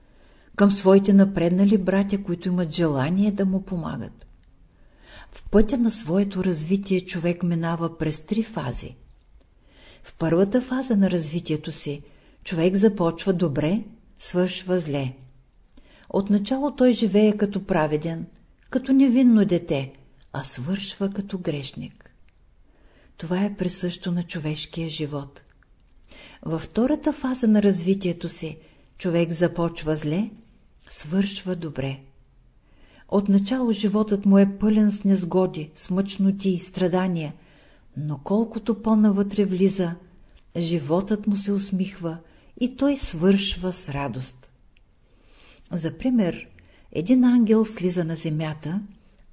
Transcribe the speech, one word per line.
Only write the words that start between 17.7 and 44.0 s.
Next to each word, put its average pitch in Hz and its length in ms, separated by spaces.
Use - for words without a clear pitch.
като 262 220
невинно 247 520
дете, 165 480
а 143 120
свършва 196 640
като 196 280
грешник. - 760
Това 180 280
е 202 120
присъщо 180 560
на 175 100
човешкия 160 640
живот. 143 540
Във 160 200
втората 294 500
фаза 254 360
на 208 140
развитието 185 640
си 156 300
човек 170 320
започва 165 640
зле, 165 340
свършва 185 640
добре. 139 440
Отначало 202 640
животът 208 540
му 196 120
е 196 200
пълен 214 320
с 208 140
незгоди, 180 680
с - 160
мъчноти 196 580
и 180 100
страдания, 175 760
но 147 280
колкото 220 580
по-навътре 208 640
влиза, 185 500
животът 170 680
му 202 100
се 202 160
усмихва 185 640
и 247 160
той 277 200
свършва 185 760
с - 160
радост. 135 640